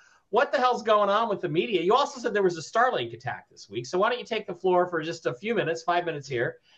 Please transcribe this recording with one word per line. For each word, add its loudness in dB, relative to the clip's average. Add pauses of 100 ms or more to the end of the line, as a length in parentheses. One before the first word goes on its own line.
(300)
what 2
the 2
hell's 2
going 4
on 2
with -4
the -4
media? 0
You 2
also 0
said -2
there 2
was 2
a -8
Starlink 0
attack -10
this -20
week. -8
So -4
why 2
don't -4
you -12
take -6
the -10
floor 2
for -4
just -6
a -4
few -4
minutes, -2
five 0
minutes -6
here, -4 (220)